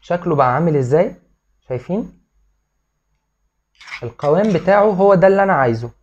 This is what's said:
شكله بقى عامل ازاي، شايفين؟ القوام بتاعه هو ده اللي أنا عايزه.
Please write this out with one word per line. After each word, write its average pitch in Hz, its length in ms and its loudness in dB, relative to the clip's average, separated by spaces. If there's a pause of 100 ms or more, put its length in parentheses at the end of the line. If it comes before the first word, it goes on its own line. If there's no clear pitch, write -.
شكله 175 340 -4
بقى 127 200 2
عامل 160 220 0
ازاي، 151 380 0 (540)
شايفين؟ 175 420 -8 (1900)
القوام 160 500 -2
بتاعه 190 320 2
هو 196 300 2
ده 185 120 4
اللي 196 160 2
أنا 196 100 0
عايزه. 120 360 -2 (140)